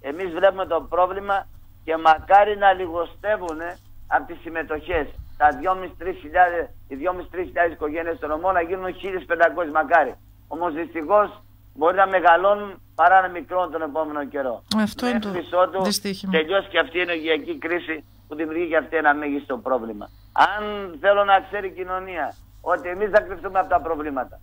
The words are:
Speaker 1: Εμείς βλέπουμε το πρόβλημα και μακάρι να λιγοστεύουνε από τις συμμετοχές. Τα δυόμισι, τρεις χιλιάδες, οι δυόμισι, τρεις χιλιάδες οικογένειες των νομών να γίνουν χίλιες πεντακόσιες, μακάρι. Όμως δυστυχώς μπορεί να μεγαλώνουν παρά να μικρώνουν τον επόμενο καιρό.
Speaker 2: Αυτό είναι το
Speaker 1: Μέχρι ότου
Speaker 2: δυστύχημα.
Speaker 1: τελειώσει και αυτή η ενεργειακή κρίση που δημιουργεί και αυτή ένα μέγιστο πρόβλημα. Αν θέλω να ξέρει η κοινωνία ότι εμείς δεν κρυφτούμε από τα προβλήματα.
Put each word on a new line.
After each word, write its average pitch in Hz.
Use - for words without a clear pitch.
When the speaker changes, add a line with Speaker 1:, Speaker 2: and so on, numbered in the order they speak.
Speaker 1:
Εμείς 160
βλέπουμε 190
το 160
πρόβλημα 190
και 160
μακάρι 185
να 202
λιγοστεύουνε 175
από 143
τις 165
συμμετοχές. 160
Τα 151
δυόμισι, 185
τρεις 170
χιλιάδες, 170
οι 135
δυόμισι, 175
τρεις 175
χιλιάδες 170
οικογένειες 160
των 151
νομών 165
να 180
γίνουν 185
χίλιες 185
πεντακόσιες, 165
μακάρι. 156
Όμως 165
δυστυχώς 170
μπορεί 165
να 196
μεγαλώνουν 190
παρά 175
να 185
μικρώνουν 175
τον 160
επόμενο 151
καιρό. 127
Speaker 2:
Αυτό 214
είναι 240
το 214
Speaker 1:
Μέχρι 175
ότου 180
Speaker 2:
δυστύχημα. 196
Speaker 1:
τελειώσει 170
και 170
αυτή 160
η -
ενεργειακή 160
κρίση 160
που 151
δημιουργεί 160
και 160
αυτή 160
ένα 151
μέγιστο 143
πρόβλημα. 113
Αν 190
θέλω 202
να 196
ξέρει 196
η 190
κοινωνία 180
ότι 175
εμείς 190
δεν 208
κρυφτούμε 190
από 185
τα 175
προβλήματα. 151